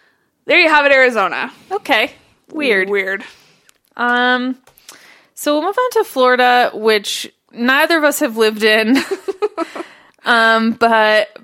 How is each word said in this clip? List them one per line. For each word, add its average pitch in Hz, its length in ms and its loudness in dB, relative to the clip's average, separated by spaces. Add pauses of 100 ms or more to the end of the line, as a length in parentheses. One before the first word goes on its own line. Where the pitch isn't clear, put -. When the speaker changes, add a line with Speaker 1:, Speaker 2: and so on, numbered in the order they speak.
(460)
Speaker 1:
There 311 140 2
you 339 80 4
have 294 180 2
it, 277 60 2
Arizona. 226 640 0 (180)
Speaker 2:
Okay. 269 400 -2 (400)
Weird. 214 380 -2
Speaker 1:
Weird. 196 340 -4 (720)
Speaker 2:
Um, 247 640 -2 (760)
so - 180 -4
we'll 302 100 -2
move 403 160 -6
on 508 120 0
to 440 120 0
Florida, 247 720 2
which 214 580 -2 (220)
neither 285 440 0
of 302 60 -2
us 285 160 0
have 247 160 -4
lived 220 280 0
in, 220 380 2 (640)
<laughs> - 600 -18
um, 226 460 2
but 220 580 2 (140)